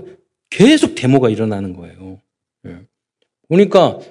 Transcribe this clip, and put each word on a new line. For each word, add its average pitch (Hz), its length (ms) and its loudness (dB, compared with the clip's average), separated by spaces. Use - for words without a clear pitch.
계속 277 460 2
데모가 127 340 2
일어나는 101 440 -6
거예요. 87 460 -20
예. 87 120 -20
그러니까 185 520 2